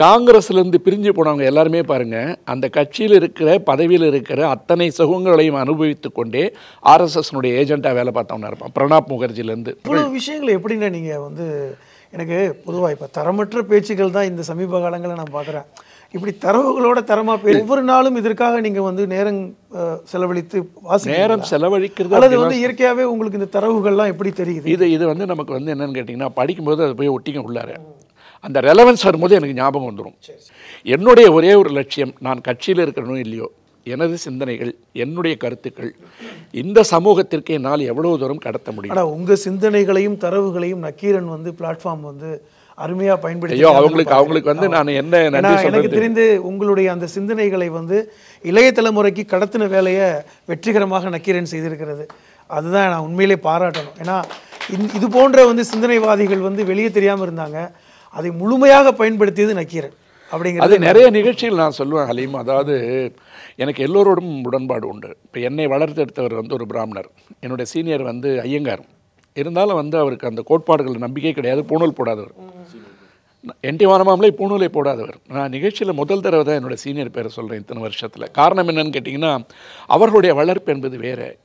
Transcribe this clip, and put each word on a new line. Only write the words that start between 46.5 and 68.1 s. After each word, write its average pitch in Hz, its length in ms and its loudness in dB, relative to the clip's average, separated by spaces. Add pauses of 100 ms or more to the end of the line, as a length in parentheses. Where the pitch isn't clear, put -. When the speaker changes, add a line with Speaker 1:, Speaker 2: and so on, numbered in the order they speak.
Speaker 2:
அந்த 175 240 -6
சிந்தனைகளை 196 520 -2
வந்து 170 460 -4 (280)
இளைய 220 300 4
தலைமுறைக்கு 208 540 0
கடத்தின 202 420 -2
வேலையை 190 440 0 (340)
வெற்றிகரமாக 190 640 -2
நக்கீரன் 175 420 -4
செய்திருக்கிறது. 156 540 -10 (420)
அதுதான் 180 420 -2
நான் 170 100 -4
உண்மையிலே 180 440 0
பாராட்டணும். 160 600 -4
ஏன்னா, 185 200 -4 (480)
இந்-, 208 240 -4
இது 208 140 -2
போன்ற 262 360 8
வந்து 233 180 2 (120)
சிந்தனைவாதிகள் 220 640 2
வந்து 196 260 -4
வெளியே 202 260 -2
தெரியாம 196 340 0
இருந்தாங்க. 165 460 -10 (400)
அதை 170 200 -8
முழுமையாக 262 600 6
பயன்படுத்தியது 208 600 0
நக்கீரன் 156 400 -8 (380)
அப்படிங்கிறது 175 260 -4
Speaker 1:
அது 180 220 6
நிறைய 208 300 8
நிகழ்ச்சிகள் 214 480 0
நான் 156 200 2
சொல்லுவேன் 143 320 -2
ஹலீம். 127 220 -4
அதாவது, 131 840 -2 (420)
எனக்கு 135 320 -4
எல்லோரோடும் 180 560 2
உடன்பாடு 123 440 -6
உண்டு. 104 380 -16
இப்ப - 140 -14
என்னை 143 280 -4
வளர்த்தெடுத்தவர் 139 680 -4
வந்து 113 180 -8
ஒரு 117 120 -8
பிராமணர், 110 440 -10 (300)
என்னுடைய 123 320 -10
சீனியர் 160 300 -4
வந்து 123 400 -6